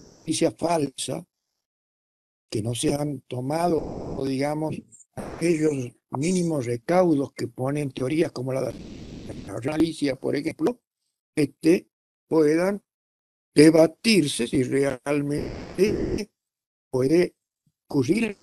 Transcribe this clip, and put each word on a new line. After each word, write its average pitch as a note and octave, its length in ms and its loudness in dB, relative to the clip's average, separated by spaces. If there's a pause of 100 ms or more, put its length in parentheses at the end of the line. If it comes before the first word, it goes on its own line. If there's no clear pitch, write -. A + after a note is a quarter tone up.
(180)
noticia E3 320 -2
falsa, D#3 760 -4 (1200)
que A2 120 -4
no A#2+ 120 -4
se C#3+ 200 0
han D3 280 -4
tomado, D3 1040 -4
digamos, D3 500 -4 (380)
aquellos D3+ 840 -2 (140)
mínimos D#3+ 560 0
recaudos C#3 680 2
que A#2+ 160 -8
ponen C#3 440 -4
teorías D3 380 0
como C3 220 -6
la B2 180 -2
de A2+ 40 -12 (720)
la A#2+ 280 -6
Alicia, D#3 420 0
por C3 200 -4
ejemplo, E3 440 -2 (540)
este, D#3+ 540 0 (400)
puedan E3 540 2 (720)
debatirse D#3+ 920 6
si D3+ 180 0
realmente C#3+ 1700 -2 (600)
puede D3+ 440 2 (540)
ocurrir G3 540 0